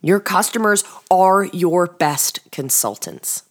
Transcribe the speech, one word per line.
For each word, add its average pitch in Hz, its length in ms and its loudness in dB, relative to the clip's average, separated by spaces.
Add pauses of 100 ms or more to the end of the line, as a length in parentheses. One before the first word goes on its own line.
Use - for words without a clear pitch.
Your 190 180 2
customers 208 640 0 (260)
are 190 360 4
your 175 420 0
best 147 520 -2 (120)
consultants. - 1000 -6